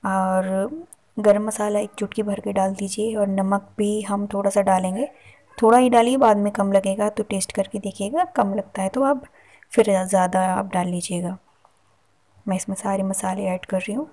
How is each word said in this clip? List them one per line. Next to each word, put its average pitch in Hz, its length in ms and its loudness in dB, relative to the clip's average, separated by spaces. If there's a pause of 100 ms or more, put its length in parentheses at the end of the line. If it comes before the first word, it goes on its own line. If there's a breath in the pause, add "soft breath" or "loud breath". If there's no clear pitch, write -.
और 190 800 -2 (320)
गरम 208 280 4
मसाला 208 340 -2
एक 202 120 -4
चुटकी 208 320 -4
भर 202 160 -4
के 202 140 -6
डाल 190 220 0
दीजिए 208 400 -4
और 208 120 0
नमक 196 500 0
भी 208 260 0
हम 202 240 -2
थोड़ा 202 220 -2
सा 202 140 2
डालेंगे, 190 440 0 (500 soft breath)
थोड़ा 226 200 8
ही 254 120 6
डालिए, 240 280 4
बाद 226 200 6
में 202 160 0
कम 196 180 0
लगेगा 196 380 2
तो 214 140 -6
taste 196 280 -6
करके 196 280 -4
देखिएगा, 208 460 -4
कम 226 280 -2
लगता 196 280 -6
है 190 80 0
तो 262 140 -2
आप 269 200 0 (500 soft breath)
फिर 220 120 4 (200)
ज़्यादा 185 420 2
आप 190 260 -2
डाल 180 140 0
लीजिएगा। 180 500 -4 (1080)
मैं 196 100 -2
इसमें 190 200 -6
सारे 196 280 -2
मसाले 190 420 -4
ऐड 185 200 -4
कर 190 140 -2
रही 196 140 -6
हूँ 285 180 -6